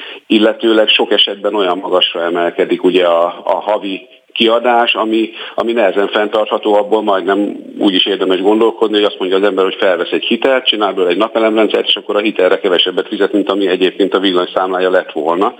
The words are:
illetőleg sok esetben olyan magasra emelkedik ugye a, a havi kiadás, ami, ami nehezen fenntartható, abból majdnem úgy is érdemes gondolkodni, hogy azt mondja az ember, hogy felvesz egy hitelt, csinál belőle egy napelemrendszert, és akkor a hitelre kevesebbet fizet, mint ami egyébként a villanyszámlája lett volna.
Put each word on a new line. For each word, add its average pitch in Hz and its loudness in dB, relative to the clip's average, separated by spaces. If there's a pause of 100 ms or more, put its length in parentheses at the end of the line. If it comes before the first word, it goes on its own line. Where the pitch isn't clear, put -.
(280)
illetőleg 110 2
sok - 0
esetben 104 -4
olyan 92 0
magasra 90 -2
emelkedik 87 -2
ugye 90 4
a, 85 2 (180)
a 90 0
havi 98 -4 (260)
kiadás, 117 2
ami, 110 0 (260)
ami 113 -2
nehezen 101 0
fenntartható, 107 0
abból 104 2
majdnem 98 0 (240)
úgy 104 2
is 92 2
érdemes 95 0
gondolkodni, 107 2
hogy 104 2
azt - -2
mondja 92 0
az 95 2
ember, 95 2
hogy 95 0
felvesz 92 0
egy 87 -2
hitelt, 127 0
csinál 104 0
belőle 92 0
egy 90 0
napelemrendszert, 110 0
és - 0
akkor 101 -6
a 104 2
hitelre 95 2
kevesebbet 92 0
fizet, 101 -2
mint 101 0
ami 98 0
egyébként 92 0
a 98 0
villanyszámlája 92 0
lett 92 0
volna. 85 -2